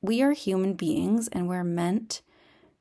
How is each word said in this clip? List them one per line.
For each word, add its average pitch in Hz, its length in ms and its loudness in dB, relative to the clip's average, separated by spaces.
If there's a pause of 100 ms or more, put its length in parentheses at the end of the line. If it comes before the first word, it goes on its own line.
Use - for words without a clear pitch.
We 226 220 2
are 277 100 4
human 190 420 0
beings 185 540 0
and 175 200 -2
we're 180 160 -2
meant 175 580 -2 (580)